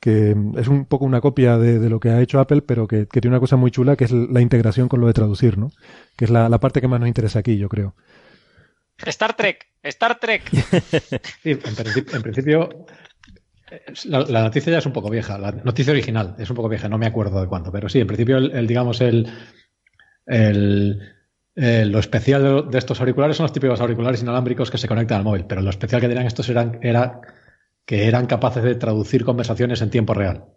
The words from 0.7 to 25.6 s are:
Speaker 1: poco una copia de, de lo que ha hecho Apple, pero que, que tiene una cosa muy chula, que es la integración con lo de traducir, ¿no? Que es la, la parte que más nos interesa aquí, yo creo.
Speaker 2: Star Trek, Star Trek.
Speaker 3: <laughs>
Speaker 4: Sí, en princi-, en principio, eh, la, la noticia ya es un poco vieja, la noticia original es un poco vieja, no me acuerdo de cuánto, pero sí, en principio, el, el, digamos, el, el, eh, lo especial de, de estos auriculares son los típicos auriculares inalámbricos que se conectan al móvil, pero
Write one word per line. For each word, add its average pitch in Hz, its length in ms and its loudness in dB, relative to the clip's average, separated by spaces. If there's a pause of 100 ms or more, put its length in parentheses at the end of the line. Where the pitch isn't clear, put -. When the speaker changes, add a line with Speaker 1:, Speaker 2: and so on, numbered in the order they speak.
Speaker 1:
poco 139 220 -2
una 127 160 0
copia 127 340 4
de, 117 220 4
de 113 100 2
lo 113 100 0
que 117 120 0
ha 117 100 4
hecho 123 180 2
Apple, 143 220 4
pero 117 260 -2
que, 104 200 0
que - 160 0
tiene 123 120 2
una 123 60 2
cosa 131 160 2
muy 127 140 4
chula, 131 260 2
que 131 80 2
es 117 80 0
la 123 300 2
integración 117 460 2
con 120 120 0
lo 120 60 4
de 117 80 4
traducir, 104 420 2
¿no? 113 140 -4 (440)
Que 117 120 -2
es 104 40 2
la, 117 200 4
la 117 100 4
parte 135 220 0
que 127 60 0
más 120 120 0
nos 120 80 0
interesa 110 300 0
aquí, 107 180 0
yo 98 140 -4
creo. 101 240 -4 (1040)
Speaker 2:
Star - 360 -4
Trek, 208 320 -2 (160)
Star 233 380 -2
Trek. 226 300 -2
Speaker 3:
<laughs> - 920 -2
Speaker 4:
Sí, 160 100 0
en 131 60 -2
princi-, 110 580 -6
en 110 60 -4
principio, 147 640 -2 (840)
eh, - 100 -20 (240)
la, 151 160 0
la 117 220 2
noticia 113 300 0
ya 170 60 2
es 143 80 -2
un 135 60 -4
poco 104 160 -6
vieja, 104 300 -6
la 98 140 -6
noticia 127 400 -2
original 110 460 -2
es 104 120 -10
un 123 60 -6
poco 113 120 -4
vieja, 107 220 -6
no 110 80 -2
me 113 80 0
acuerdo 101 340 -2
de 95 80 -2
cuánto, 90 240 -8
pero 98 160 -6
sí, 107 120 2
en 110 60 2
principio, 110 300 0
el, 131 160 0
el, 120 140 -2
digamos, 117 340 0
el, 117 260 2 (1000)
el, 101 760 2 (560)
eh, 117 300 2
lo 104 120 0
especial 135 440 0
de, 139 280 2
de 127 80 0
estos 123 220 -4
auriculares 127 360 0
son 165 80 -2
los 143 80 -2
típicos 127 280 -2
auriculares 117 420 -2
inalámbricos 123 480 -4
que 123 80 -4
se 117 100 -6
conectan 113 300 -2
al 98 60 -2
móvil, 101 220 -2
pero 92 160 -6